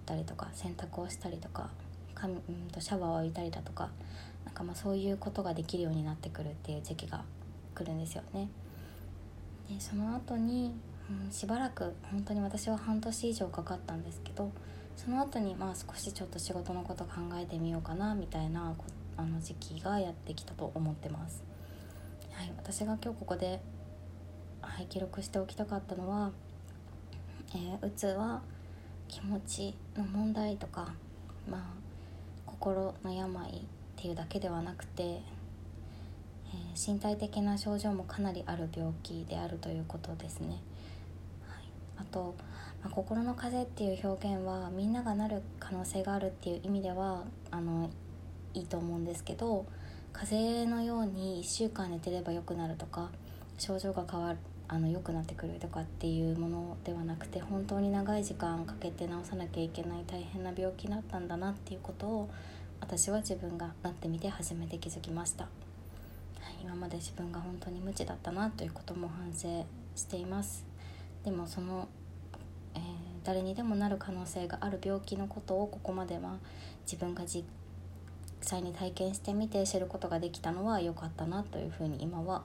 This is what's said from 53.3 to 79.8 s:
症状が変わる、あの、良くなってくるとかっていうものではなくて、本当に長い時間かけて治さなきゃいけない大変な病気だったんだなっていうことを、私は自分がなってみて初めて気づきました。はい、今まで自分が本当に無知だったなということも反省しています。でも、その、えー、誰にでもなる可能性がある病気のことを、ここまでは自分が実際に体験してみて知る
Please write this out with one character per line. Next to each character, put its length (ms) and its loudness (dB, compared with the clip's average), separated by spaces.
症 160 2
状 160 2
が 160 2
変 100 0
わ 140 4
る、 60 -2
あ 120 4
の、 80 8
良 120 6
く 140 0
な 80 4
っ 40 0
て 100 -4
く 100 -2
る 140 -2
と 80 -2
か 140 0
っ 40 0
て 220 0
い 260 6
う 20 4
も 140 4
の 340 0
で 100 0
は 100 0
な 120 0
く 120 -4
て、 120 0
本 260 2
当 140 4
に 120 6
長 260 6
い 60 4
時 100 -2
間 320 2
か 140 -2
け 100 0
て 160 -2
治 80 0
さ 120 -4
な 100 0
き 140 0
ゃ 40 4
い 60 2
け 140 -2
な 160 0
い 80 -4
大 160 -2
変 200 -2
な 140 0
病 160 4
気 140 -4
だ 100 2
っ 60 -2
た 160 -2
ん 80 -2
だ 100 0
な 140 2
っ 20 2
て 220 -6
い 20 -4
う 60 -6
こ 120 -4
と 120 -2
を、 220 2
私 320 4
は 80 6
自 160 0
分 240 -2
が 140 -2
な 80 2
っ 20 -2
て 140 -4
み 120 2
て 80 0
初 280 -2
め 100 -2
て 140 -4
気 100 -4
づ 120 -4
き 100 -4
ま 120 0
し 100 2
た。 100 -4
は 60 -6
い、 140 -8
今 100 -4
ま 140 -2
で 100 -2
自 140 -4
分 200 -2
が 80 -2
本 200 -2
当 100 -4
に 100 -2
無 140 0
知 100 0
だ 120 -2
っ 80 -4
た 80 -2
な 180 4
と 140 -2
い 60 2
う 20 -2
こ 120 -6
と 120 -4
も 120 0
反 240 -2
省 360 0
し 80 0
て 140 -2
い 80 -2
ま 160 2
す。 240 -4
で 60 2
も、 160 2
そ 160 -2
の、 260 0
え 60 -4
ー、 20 -2
誰 200 4
に 100 2
で 80 0
も 140 4
な 120 6
る 120 4
可 120 -4
能 140 -2
性 220 -2
が 140 -2
あ 100 2
る 120 0
病 180 4
気 140 -2
の 120 2
こ 180 -4
と 160 6
を、 60 4
こ 160 -4
こ 100 0
ま 140 0
で 100 0
は 220 -4
自 80 -2
分 180 2
が 140 -2
実 180 0
際 220 2
に 100 0
体 180 0
験 220 4
し 60 -2
て 140 0
み 140 6
て 200 6
知 120 6
る 60 4